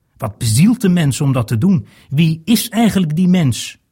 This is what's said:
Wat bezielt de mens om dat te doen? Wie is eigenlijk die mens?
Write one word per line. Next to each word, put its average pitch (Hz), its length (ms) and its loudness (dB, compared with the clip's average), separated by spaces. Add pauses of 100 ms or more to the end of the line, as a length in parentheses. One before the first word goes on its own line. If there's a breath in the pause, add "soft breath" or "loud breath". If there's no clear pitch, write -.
(180)
Wat 104 200 -10
bezielt 139 440 2
de 196 80 2
mens 160 320 0
om 139 100 0
dat 123 160 -2
te 120 100 -4
doen? 165 300 0 (220 loud breath)
Wie 160 340 0
is 214 260 -2
eigenlijk 190 460 0
die 185 120 0
mens? 175 520 -2 (120)